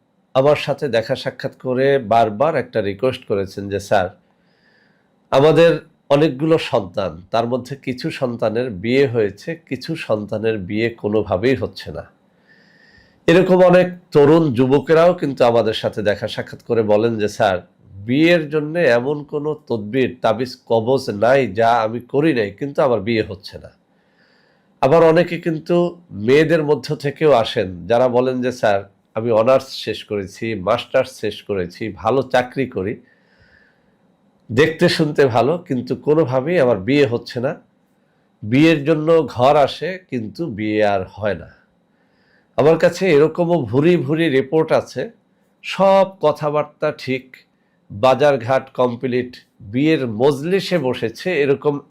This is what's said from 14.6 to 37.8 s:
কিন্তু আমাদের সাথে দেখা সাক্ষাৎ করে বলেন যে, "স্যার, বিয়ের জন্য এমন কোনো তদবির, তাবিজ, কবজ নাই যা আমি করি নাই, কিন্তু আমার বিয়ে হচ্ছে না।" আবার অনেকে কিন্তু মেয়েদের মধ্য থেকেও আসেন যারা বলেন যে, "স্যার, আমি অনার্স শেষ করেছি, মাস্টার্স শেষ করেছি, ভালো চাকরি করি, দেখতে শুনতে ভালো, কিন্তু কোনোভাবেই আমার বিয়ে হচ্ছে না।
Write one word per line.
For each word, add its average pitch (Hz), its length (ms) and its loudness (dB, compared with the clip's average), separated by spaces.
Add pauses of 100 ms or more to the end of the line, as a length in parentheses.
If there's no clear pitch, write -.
কিন্তু 143 300 -2
আমাদের 117 300 2
সাথে 110 280 -6
দেখা 101 260 -2
সাক্ষাৎ - 340 -12
করে 113 200 0
বলেন 110 360 0
যে, 104 100 -2
"স্যার, 98 460 -2 (320)
বিয়ের 156 440 2
জন্য 151 280 -4
এমন 143 460 0
কোনো 147 300 -6
তদবির, 117 680 -4
তাবিজ, 120 340 -2 (100)
কবজ 120 440 0
নাই 117 360 2
যা 113 260 2
আমি 113 280 -2
করি 147 340 -2
নাই, 104 160 -2
কিন্তু 143 320 -6
আমার 120 180 2
বিয়ে 107 220 -2
হচ্ছে 95 360 -14
না।" - 120 -20 (1120)
আবার 160 240 4
অনেকে 170 360 2
কিন্তু 175 600 -2 (100)
মেয়েদের 147 540 2
মধ্য 147 320 -2
থেকেও 143 360 0
আসেন 95 540 -2
যারা 117 220 2
বলেন 127 340 -2
যে, 123 100 -2
"স্যার, 101 380 -2 (240)
আমি 113 160 -4
অনার্স 127 380 2
শেষ - 360 -10
করেছি, 104 500 -8
মাস্টার্স 113 640 -2
শেষ 104 220 -8
করেছি, 95 540 -8
ভালো 113 260 0
চাকরি 127 440 -2
করি, 98 340 -6 (1500)
দেখতে 156 360 2
শুনতে 151 380 2
ভালো, 123 320 2
কিন্তু 127 380 -6
কোনোভাবেই 147 640 0
আমার 120 180 2
বিয়ে 131 280 2
হচ্ছে 117 340 -6
না। 135 200 -6 (840)